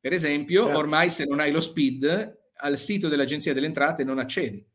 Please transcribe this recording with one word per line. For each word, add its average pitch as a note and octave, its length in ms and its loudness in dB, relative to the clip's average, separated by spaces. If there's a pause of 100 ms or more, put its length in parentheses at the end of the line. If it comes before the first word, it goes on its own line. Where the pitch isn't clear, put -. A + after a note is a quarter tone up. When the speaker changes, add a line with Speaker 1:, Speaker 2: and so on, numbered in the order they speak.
Speaker 1:
Per C#3 120 -4
esempio, D#3+ 520 2
Speaker 2:
Certo. D3 140 2
Speaker 1:
ormai D3+ 320 2
se E3 140 0
non C#3+ 160 -2
hai D3+ 100 2
lo D#3 100 2
spid, D3+ 760 0 (180)
al C#3+ 220 -2
sito G3+ 300 0
dell'Agenzia C#3+ 460 0
delle C3+ 120 -2
Entrate D3 380 -2
non C3 140 -4
accedi. B2+ 460 -6 (100)